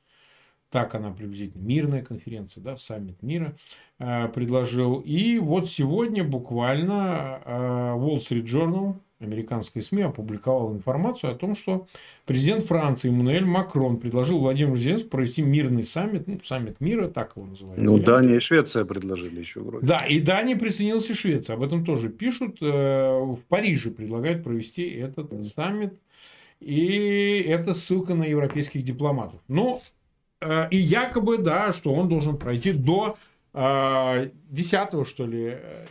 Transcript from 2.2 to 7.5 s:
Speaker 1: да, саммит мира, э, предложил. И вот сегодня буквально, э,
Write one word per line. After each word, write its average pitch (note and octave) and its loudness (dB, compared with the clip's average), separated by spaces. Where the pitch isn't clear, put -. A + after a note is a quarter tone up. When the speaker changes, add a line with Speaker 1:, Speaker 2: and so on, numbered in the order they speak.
Speaker 1:
да, C3 -10
саммит G#2 -12
мира, D3 -4
э, A#2+ -2
предложил. B2 0
И G#3 2
вот F3 0
сегодня G3 0
буквально, C#3 -2
э, - -10